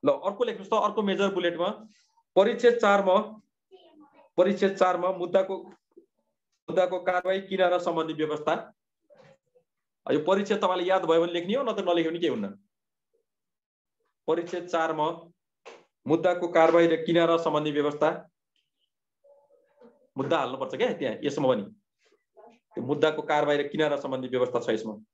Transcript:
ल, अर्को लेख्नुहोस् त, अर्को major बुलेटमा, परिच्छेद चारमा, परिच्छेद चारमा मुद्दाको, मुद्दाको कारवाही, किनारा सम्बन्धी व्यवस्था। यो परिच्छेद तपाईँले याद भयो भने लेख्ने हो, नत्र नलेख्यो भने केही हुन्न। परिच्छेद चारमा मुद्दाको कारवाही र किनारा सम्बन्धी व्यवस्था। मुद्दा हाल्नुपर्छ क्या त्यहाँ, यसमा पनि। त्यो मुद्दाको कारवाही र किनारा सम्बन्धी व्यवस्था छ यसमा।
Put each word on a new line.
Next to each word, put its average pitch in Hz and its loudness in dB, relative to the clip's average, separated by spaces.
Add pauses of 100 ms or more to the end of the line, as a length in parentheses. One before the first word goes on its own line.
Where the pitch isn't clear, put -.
ल, 143 4
अर्को 190 -2
लेख्नुहोस् 196 -8
त, - 0
अर्को 208 0
major 196 0
बुलेटमा, 175 -2 (680)
परिच्छेद 233 4
चारमा, 196 4 (1200)
परिच्छेद 196 2
चारमा 180 2
मुद्दाको, 185 -2 (1120)
मुद्दाको 180 0
कारवाही, 180 -2
किनारा 185 2
सम्बन्धी 165 -2
व्यवस्था। 151 -4 (1400)
यो 147 2
परिच्छेद 196 0
तपाईँले 180 0
याद 185 2
भयो 165 4
भने 175 0
लेख्ने 175 -4
हो, 277 -2
नत्र 202 -4
नलेख्यो 165 0
भने 170 -8
केही 165 0
हुन्न। 110 -4 (1800)
परिच्छेद 170 -4
चारमा 160 -2 (760)
मुद्दाको 175 0
कारवाही 165 6
र 160 4 (100)
किनारा 170 4
सम्बन्धी 151 0
व्यवस्था। 147 -2 (1900)
मुद्दा 147 -2
हाल्नुपर्छ 135 -6
क्या 131 -2
त्यहाँ, 113 -6
यसमा 143 -2
पनि। 113 2 (1080)
त्यो - -6
मुद्दाको 151 0
कारवाही 147 0
र 143 -4
किनारा 147 -2
सम्बन्धी 131 -6
व्यवस्था 123 0
छ 113 -6
यसमा। 107 -4 (200)